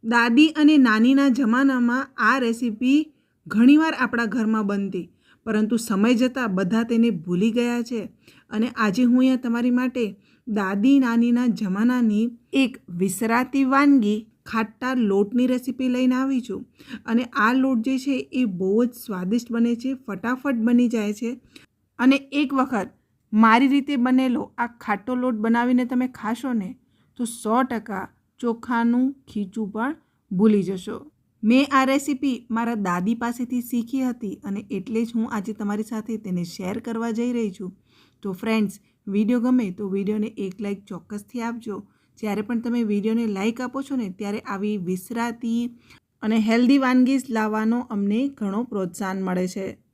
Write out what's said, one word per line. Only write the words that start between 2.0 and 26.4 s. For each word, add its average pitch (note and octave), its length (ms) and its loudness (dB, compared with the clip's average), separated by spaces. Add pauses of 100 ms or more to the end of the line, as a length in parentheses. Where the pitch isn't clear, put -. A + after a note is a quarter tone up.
આ A3+ 160 4
રેસીપી A#3+ 600 0 (480)
ઘણીવાર D4 480 6
આપણા A#3 320 -2
ઘરમાં A3 420 0
બનતી, G3 320 -4 (440)
પરંતુ A3 340 0
સમય A3 360 2
જતાં B3 400 0
બધા G3 280 0
તેને A#3 340 2
ભૂલી F3+ 340 0
ગયા A#3+ 320 -2
છે A#3 160 -6 (500)
અને A3 200 -2
આજે G#3+ 320 0
હું B3 160 4
અહીંયા B3+ 280 4
તમારી A#3+ 260 0
માટે B3 340 0 (420)
દાદી G3+ 520 2
નાનીના A#3+ 540 2
જમાનાની A3 680 0 (400)
એક C#4 160 -2 (240)
વિસરાતી A#3 640 0
વાનગી C4+ 500 4 (300)
ખાટા A3+ 560 -4
લોટની G#3 500 2
રેસીપી B3+ 440 -2
લઈને B3+ 200 2
આવી C4+ 260 0
છું. - 220 -10 (400)
અને A#3+ 240 0 (160)
આ A3+ 120 4
લોટ C4 280 2
જે C4 160 -2
છે C4 180 -2 (160)
એ B3+ 200 0
બહુ F#3 240 -2
જ B3 120 2 (120)
સ્વાદિષ્ટ G#3 560 -4
બને A#3 180 2
છે, C4 220 -6
ફટાફટ A#3 680 -4
બની A#3+ 240 4
જાય G#3+ 320 -2
છે. A#3+ 160 -6 (640)
અને C4 180 4 (180)
એક C#4 260 0
વખત B3+ 340 -4 (380)
મારી A3+ 420 6
રીતે C#4+ 240 0
બનેલો B3+ 480 2 (100)
આ A#3 220 -4
ખાટો A#3 460 -4
લોટ A3+ 200 -2
બનાવીને A#3+ 400 2
તમે B3 280 -2
ખાશો A#3+ 500 -4